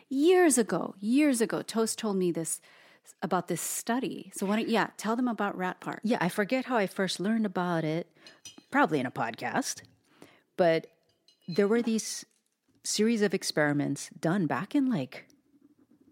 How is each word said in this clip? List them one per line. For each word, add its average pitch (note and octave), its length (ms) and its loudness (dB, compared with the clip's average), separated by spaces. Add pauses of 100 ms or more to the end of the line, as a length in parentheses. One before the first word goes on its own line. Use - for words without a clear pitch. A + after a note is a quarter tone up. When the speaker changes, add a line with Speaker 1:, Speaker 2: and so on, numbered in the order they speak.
Speaker 1:
years E4 480 6
ago, - 420 0
years A#3+ 440 2
ago, E3 180 0
Toast A3 380 -2
told G#3 180 -2
me F3+ 160 2
this, D#3+ 280 -6 (640)
about F3+ 260 -2
this E3+ 120 -4
study. - 760 -6
So G3 120 -6
why G#3 100 0
don't, A3+ 120 -2
yeah, G#3+ 280 2
tell A3 180 -4
them B3 140 0
about G3+ 300 -2
Rat F3+ 220 -4
Park. - 240 -8
Speaker 2:
Yeah, A3 180 0
I F3+ 80 2
forget B3+ 340 -2
how B3+ 140 -2
I G3 80 2
first F#3 340 -4
learned A3 240 0
about F3 400 -2
it, D#3+ 220 -2 (640)
probably B3+ 280 2
in B2 80 0
a B2 40 -6
podcast, A#2+ 720 -4 (760)
but E3 300 4 (600)
there G3 220 2
were A#3 140 2
these - 420 -4 (580)
series A3 380 2
of G3 140 2
experiments D3 760 0 (100)
done E3+ 280 2
back C#3 280 -4
in, C4+ 140 2
like, D#3 380 -4 (840)